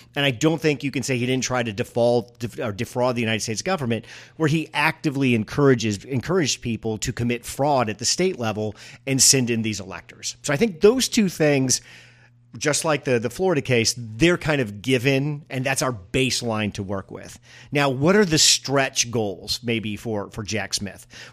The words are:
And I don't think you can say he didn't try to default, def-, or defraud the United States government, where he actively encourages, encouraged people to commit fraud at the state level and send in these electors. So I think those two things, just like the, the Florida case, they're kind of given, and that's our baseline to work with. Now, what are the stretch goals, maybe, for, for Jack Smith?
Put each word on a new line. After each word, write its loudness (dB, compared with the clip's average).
And 0
I 4
don't 2
think 0
you -4
can -4
say -2
he 0
didn't 0
try -2
to -4
default, 0
def-, -8
or -4
defraud -2
the -2
United 0
States -4
government, -2
where 2
he 0
actively 2
encourages, 2
encouraged -2
people -4
to -4
commit -2
fraud 0
at -8
the -6
state 0
level -2
and 0
send 4
in 2
these -2
electors. -12
So -4
I 0
think -2
those 6
two 2
things, 2
just -2
like 0
the, 2
the -2
Florida 0
case, 2
they're 2
kind 0
of -4
given, 0
and -6
that's 0
our 0
baseline -2
to -8
work -8
with. -16
Now, 2
what 4
are 6
the 2
stretch 2
goals, -4
maybe, -4
for, -6
for -10
Jack -4
Smith? -10